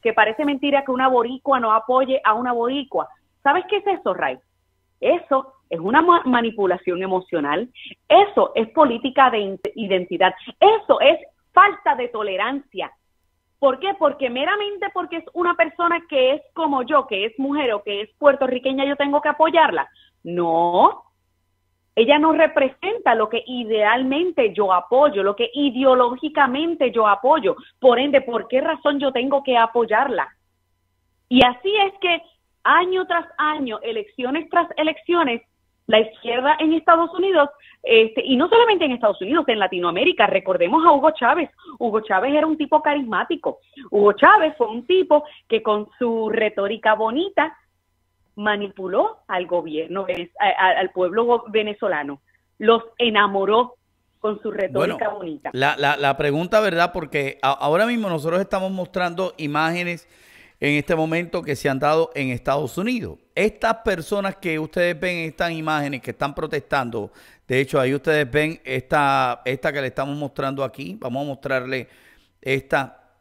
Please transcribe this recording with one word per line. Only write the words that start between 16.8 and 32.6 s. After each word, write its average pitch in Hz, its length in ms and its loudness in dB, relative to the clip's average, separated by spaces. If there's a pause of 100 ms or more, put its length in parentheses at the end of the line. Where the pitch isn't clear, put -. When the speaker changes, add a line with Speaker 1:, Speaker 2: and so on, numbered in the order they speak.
Speaker 1:
yo, 277 220 0
que 202 200 -6
es 220 120 -10
mujer 277 360 -2
o 208 80 -6
que 202 180 -8
es 214 180 -12
puertorriqueña, 269 680 0
yo 285 100 -2
tengo 285 240 0
que 302 80 -2
apoyarla. 302 600 2 (360)
No, 175 800 2 (880)
ella 240 240 4
no 320 140 2
representa 311 840 0
lo 220 140 -2
que - 180 -6
idealmente 247 1080 0
yo 190 200 0
apoyo, 226 500 2
lo 202 140 0
que 233 160 -4
ideológicamente 269 1400 0
yo 220 160 2
apoyo. 208 500 2 (220)
Por 240 200 4
ende, 277 220 2
¿por 233 280 -6
qué 254 120 0
razón 294 380 -2
yo 269 140 0
tengo 269 300 0
que 254 140 0
apoyarla? 233 720 0 (1000)
Y 247 160 6
así 247 280 0 (140)
es 392 140 -6
que 339 220 -2 (420)